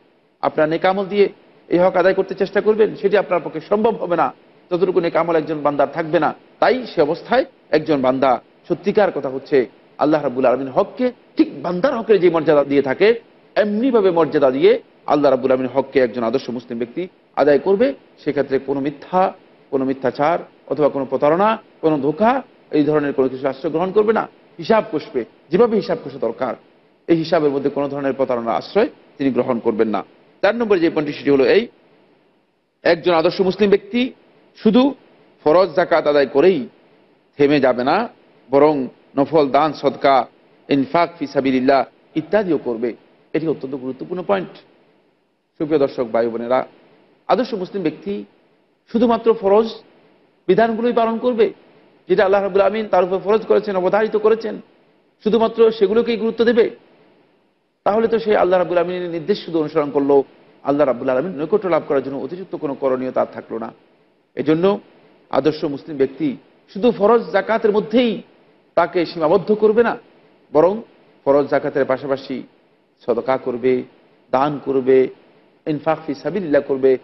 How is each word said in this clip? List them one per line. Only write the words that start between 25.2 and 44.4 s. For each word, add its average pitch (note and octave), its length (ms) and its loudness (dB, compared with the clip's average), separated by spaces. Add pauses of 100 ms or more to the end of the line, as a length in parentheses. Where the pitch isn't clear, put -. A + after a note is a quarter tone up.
যেভাবে G#3+ 260 2
হিসাব F3+ 300 -2
কষা C#3 120 -12
দরকার, A#2 380 -6 (520)
এই E3+ 80 4
হিসাবের D#3+ 360 0
মধ্যে C#3 180 -2
কোনো C#3+ 180 -2
ধরনের C#3 260 -4
প্রতারণার A#2+ 420 -2
আশ্রয় G#3 340 -2 (280)
তিনি C#3 140 0
গ্রহণ B2 280 -2
করবেন A2+ 280 0
না। G2+ 160 -4 (380)
চার G#3 140 2
নম্বর G#3 240 0
যে E3 100 2
পয়েন্টটি, D3 280 -4
সেটি B2+ 120 -2
হলো C3+ 160 4
এই, F#3+ 220 4 (1160)
একজন E3+ 300 2
আদর্শ E3+ 280 0
মুসলিম F#3+ 280 0
ব্যক্তি A#3+ 440 0 (420)
শুধু B3 400 2 (480)
ফরজ E3 320 4
যাকাত E3 320 2
আদায় C#3+ 180 4
করেই C#3+ 420 2 (720)
থেমে D3 220 4
যাবে B2 240 2
না, E3+ 260 0 (400)
বরং C#3 380 2 (300)
নফল C#3 320 2
দান, C#3+ 240 2
সদকা, C3+ 540 0 (420)
ইনফাক D3 400 0 (100)
ফি C#3 80 -6
সাবিলিল্লাহ C3 580 0 (300)
ইত্যাদিও E3+ 420 -2
করবে। A#2 360 -6 (400)
এটি D#3+ 140 -4
অত্যন্ত C#3 280 -6
গুরুত্বপূর্ণ C#3+ 520 -10
পয়েন্ট। F#3+ 300 -4 (1000)